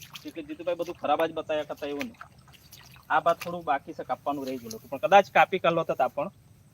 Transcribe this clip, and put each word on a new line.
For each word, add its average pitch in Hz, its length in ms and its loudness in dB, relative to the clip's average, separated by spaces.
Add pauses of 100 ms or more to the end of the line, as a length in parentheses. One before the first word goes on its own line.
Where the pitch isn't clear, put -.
(240)
કે, 302 80 -14
કે 165 120 -12
જીતુભાઈ 165 320 -6
બધું 170 200 -6
ખરાબ 151 300 0
જ 160 80 -2
બતાવ્યા 151 360 -4
કરતા 147 180 -8
એવું 143 220 -6
નહીં. - 120 -18 (880)
આ 147 120 4
ભાત 170 180 2
થોડું 175 240 -8
બાકી 160 300 -2
છે, 120 100 -12
કાપવાનું 135 440 -6
રહી 131 100 -6
ગયેલું 113 220 -14
હતું, - 100 -20
પણ 135 140 -6
કદાચ 190 280 8
કાપી 180 280 4
કાઢલો 165 240 2
તો 160 160 -4
આ 127 80 4
પણ 156 240 -6 (420)